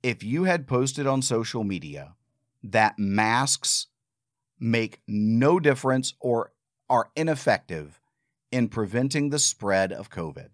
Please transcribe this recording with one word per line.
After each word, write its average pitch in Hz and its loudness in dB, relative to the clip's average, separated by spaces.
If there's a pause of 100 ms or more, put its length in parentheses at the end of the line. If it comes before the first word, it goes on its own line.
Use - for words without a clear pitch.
if 120 -2
you 135 -2
had 170 0
posted 135 0
on 135 2
social 113 -2
media 78 -6 (480)
that 107 2
masks 110 0 (720)
make 113 0
no 113 2
difference 131 0
or 120 -2 (380)
are 123 2
ineffective 113 -2 (500)
in 123 0
preventing 131 -2
the 143 -2
spread 95 2
of - -12
covid 73 -10